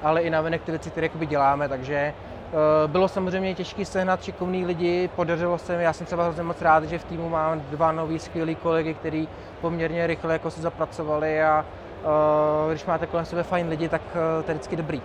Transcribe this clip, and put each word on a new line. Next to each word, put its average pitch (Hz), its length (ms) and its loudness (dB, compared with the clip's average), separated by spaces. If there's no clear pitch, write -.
ale 160 180 4
i 170 80 0
navenek 160 320 0
ty - 100 -6
věci, 160 180 -6
které 160 160 -2
jakoby 160 200 -2
děláme. 143 440 2
Takže, 131 260 -4
eh, 143 180 0
bylo 180 200 4
samozřejmě 185 480 -2
těžký 185 300 -6
sehnat 185 380 0
šikovný 185 420 -2
lidi, 175 500 0
podařilo 170 420 0
se 175 200 -4
mi, 175 60 0
já 165 100 4
jsem 175 120 -6
třeba 170 180 0
hrozně 170 200 -2
moc 170 180 -4
rád, 160 220 8
že 160 160 -4
v - 40 -14
týmu 165 260 -6
mám 160 300 0
dva 151 320 0
nový 160 280 -2
skvělý 165 360 -4
kolegy, 160 380 0
který 156 340 -4
poměrně 165 460 0
rychle 165 260 0
jako 160 180 -2
se 160 100 -12
zapracovali 156 840 0
a, 156 220 4
eh, 151 680 4
když 156 140 -4
máte 165 220 0
kolem 165 180 -2
sebe 170 180 -2
fajn 175 260 0
lidi, 160 200 -2
tak, 160 120 0
eh, 160 280 0
to 160 80 -4
je 156 40 0
vždycky - 200 -6
dobrý 156 300 -4